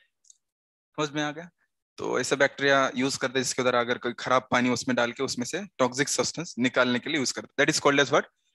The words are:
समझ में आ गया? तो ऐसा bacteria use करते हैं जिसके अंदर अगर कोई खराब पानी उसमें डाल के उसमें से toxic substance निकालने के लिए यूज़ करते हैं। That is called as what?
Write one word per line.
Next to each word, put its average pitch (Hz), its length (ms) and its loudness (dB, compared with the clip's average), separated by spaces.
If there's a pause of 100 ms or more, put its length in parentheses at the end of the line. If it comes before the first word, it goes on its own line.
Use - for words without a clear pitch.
(960)
समझ 151 140 -4
में 151 120 -4
आ 147 80 -4
गया? 165 180 -16 (480)
तो 117 220 -4
ऐसा 127 160 0
bacteria 139 600 2
use 127 240 0
करते 131 200 -2
हैं 127 40 0
जिसके 127 180 -2
अंदर 123 140 2
अगर 120 220 0
कोई 120 160 -4
खराब 127 380 0
पानी 123 180 4
उसमें 123 260 0
डाल 120 160 2
के 135 120 -6
उसमें 123 220 -4
से 185 200 -6 (120)
toxic 127 320 0
substance - 500 -4
निकालने 123 400 2
के - 100 -8
लिए 160 100 -2
यूज़ 123 140 -2
करते 107 140 -10
हैं। 143 200 0
That 156 120 0
is - 80 0
called 143 180 4
as 131 80 0
what? 175 120 2 (300)